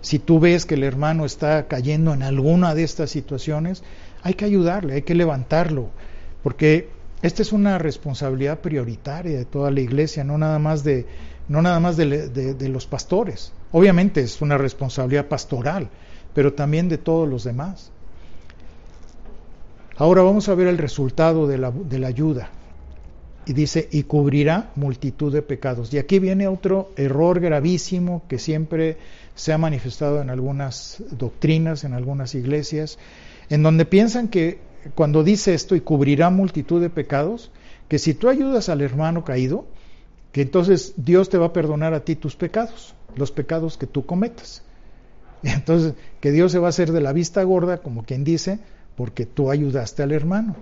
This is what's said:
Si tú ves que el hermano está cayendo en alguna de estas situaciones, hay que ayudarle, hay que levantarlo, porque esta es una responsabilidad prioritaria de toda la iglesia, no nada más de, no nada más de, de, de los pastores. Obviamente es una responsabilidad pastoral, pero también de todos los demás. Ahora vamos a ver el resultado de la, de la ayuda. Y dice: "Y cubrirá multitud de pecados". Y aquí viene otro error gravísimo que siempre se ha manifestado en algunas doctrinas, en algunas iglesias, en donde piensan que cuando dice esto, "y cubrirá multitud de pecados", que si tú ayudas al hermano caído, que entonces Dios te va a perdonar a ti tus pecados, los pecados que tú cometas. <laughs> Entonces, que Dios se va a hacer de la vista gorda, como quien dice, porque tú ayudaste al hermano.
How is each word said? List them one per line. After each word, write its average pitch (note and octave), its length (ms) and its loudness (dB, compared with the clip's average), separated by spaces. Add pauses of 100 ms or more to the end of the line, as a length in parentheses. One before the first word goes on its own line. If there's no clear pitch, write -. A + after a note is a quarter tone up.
Si - 180 -2
tú E3 220 4
ves E3+ 240 4
que D#3 120 -2
el C3+ 80 0
hermano D3 420 0
está D3+ 420 0
cayendo D3+ 460 0
en C3 80 0
alguna D3+ 520 2
de D#3+ 100 2
estas D3+ 260 -4
situaciones, D#3 720 -4 (400)
hay F#3 120 0
que G#3 120 -4
ayudarle, F3+ 480 2
hay C#3+ 80 -2
que E3+ 120 0
levantarlo, D#3 760 2 (520)
porque D#3 460 4 (320)
esta E3 220 0
es G#3 100 0
una G3+ 240 4
responsabilidad C#3+ 840 -2
prioritaria D3 760 -4
de B2 80 -4
toda C#3 260 -2
la C3+ 120 2
iglesia, C#3+ 420 0
no D3 140 0
nada D#3 200 2
más D3+ 240 0
de, C#3 220 0 (440)
no D3+ 120 2
nada F3 180 4
más E3+ 200 2
de, D3 320 0
de, C3 240 -4
de C3 160 -4
los C3 160 -4
pastores. - 680 -4 (200)
Obviamente F3+ 500 6
es A#2 180 -4
una D3 180 2
responsabilidad C3+ 680 0
pastoral, D3 640 -4 (440)
pero C#3+ 200 4
también D#3 340 0
de D#3+ 100 0
todos E3 300 2
los B2 160 -4
demás. C3+ 480 -8 (2000)
Ahora F3+ 260 6
vamos G3 260 4
a G3 80 4
ver F3+ 100 4
el F3+ 120 2
resultado D#3 680 2
de C#3 120 0
la, B2+ 120 -2
de C3+ 300 -6
la C3 80 -2
ayuda. C3 420 -2 (960)
Y D3 60 -4
dice: D3+ 400 0
"Y D3 120 0
cubrirá D3 680 2
multitud C#3 580 -4
de D3 100 0
pecados". B2+ 500 -6
Y D3 60 0
aquí G3 200 4
viene F#3+ 300 2
otro F#3+ 480 0
error D3 420 2
gravísimo F3 920 0
que B2 120 -4
siempre D#3+ 560 -2 (400)
se - 160 -2
ha D#3 60 2
manifestado D3 640 0
en C3 100 -4
algunas C3+ 680 -6 (120)
doctrinas, D#3 720 0
en C3+ 80 -4
algunas B2+ 420 -6
iglesias, D3 640 -4 (520)
en D3+ 120 4
donde D#3+ 220 6
piensan A3 440 4
que F3 300 0 (380)
cuando D#3 260 4
dice G3 320 4
esto, F3 220 2
"y E3 40 4
cubrirá C#3+ 500 4
multitud F3 500 2
de E3+ 100 0
pecados", D#3+ 640 -4 (340)
que D3+ 140 0
si D#3+ 140 2
tú A3+ 140 2
ayudas C4+ 400 2
al D3+ 120 0
hermano D3 440 -2
caído, C3 400 -2 (680)
que C#3 100 0
entonces F3+ 540 2
Dios F3+ 320 4
te F#3+ 100 2
va E3+ 80 4
a E3+ 60 0
perdonar D#3 420 0
a D3 60 -2
ti D#3+ 160 -4
tus - 180 -8
pecados, - 600 -6 (220)
los C3+ 160 -2
pecados D#3+ 440 -4
que C#3 100 -6
tú C#3 200 -4
cometas. A3 560 -4 (400)
<laughs> - 400 -20
Entonces, D#3 520 2 (260)
que C#3+ 100 2
Dios E3 220 6
se F3+ 60 2
va F3 80 2
a F3 40 2
hacer E3 220 0
de E3 80 2
la C#3 120 0
vista E3+ 300 0
gorda, F3+ 360 2
como A#2 260 -8
quien C3+ 200 -4
dice, E3+ 340 0 (380)
porque A#2 300 -6
tú C3+ 240 0
ayudaste C#3 520 0
al C#3 100 0
hermano. F3 500 0